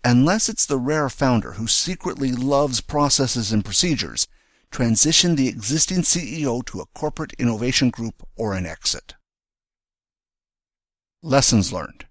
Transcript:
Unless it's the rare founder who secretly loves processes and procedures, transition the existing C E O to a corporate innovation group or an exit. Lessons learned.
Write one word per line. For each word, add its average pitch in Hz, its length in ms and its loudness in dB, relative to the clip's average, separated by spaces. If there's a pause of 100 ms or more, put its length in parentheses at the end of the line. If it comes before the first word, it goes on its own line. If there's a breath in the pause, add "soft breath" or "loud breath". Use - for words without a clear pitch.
Unless 196 460 4
it's - 160 -2
the 143 100 0
rare 139 320 0
founder 123 440 0
who 113 140 -6
secretly 139 640 -2
loves 135 520 0
processes 131 680 0
and 107 120 2
procedures, 104 640 -2 (420)
transition 147 640 2
the 135 140 2
existing 156 540 -2
C 156 400 -2
E 143 40 -2
O 123 160 -2
to 95 180 -10
a 78 60 -12
corporate - 520 -8
innovation 120 500 0
group 113 340 -6 (140)
or 107 160 -2
an 90 140 -4
exit. - 480 -8 (2000)
Lessons 131 500 2
learned. - 380 -10